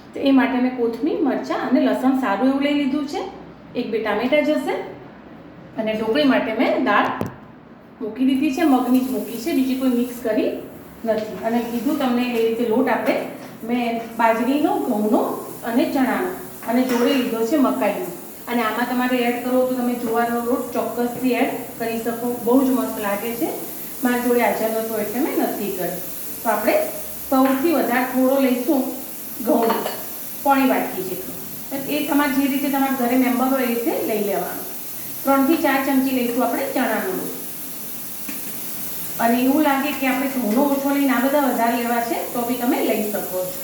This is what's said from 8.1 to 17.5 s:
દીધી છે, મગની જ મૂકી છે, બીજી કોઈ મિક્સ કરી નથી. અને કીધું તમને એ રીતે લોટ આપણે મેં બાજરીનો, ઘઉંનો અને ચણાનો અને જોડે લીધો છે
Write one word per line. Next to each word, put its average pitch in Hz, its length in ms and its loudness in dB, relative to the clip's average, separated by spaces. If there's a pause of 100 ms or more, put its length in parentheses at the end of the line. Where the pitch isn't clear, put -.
દીધી 294 280 2
છે, 359 80 0
મગની 254 380 4
જ - 100 -2
મૂકી 214 260 -4
છે, 330 160 -4
બીજી 262 220 2
કોઈ 262 140 2
મિક્સ 240 340 0
કરી 269 400 0 (420)
નથી. 214 400 -2
અને 233 140 2
કીધું 233 400 -2
તમને 247 240 2
એ 226 260 2
રીતે 226 200 0
લોટ 254 200 2
આપણે - 400 0 (360)
મેં 233 360 -2 (160)
બાજરીનો, 262 580 4
ઘઉંનો 220 460 2 (440)
અને 240 200 2
ચણાનો 240 600 -2 (240)
અને 247 140 2
જોડે 254 320 2
લીધો 226 320 0
છે 320 100 2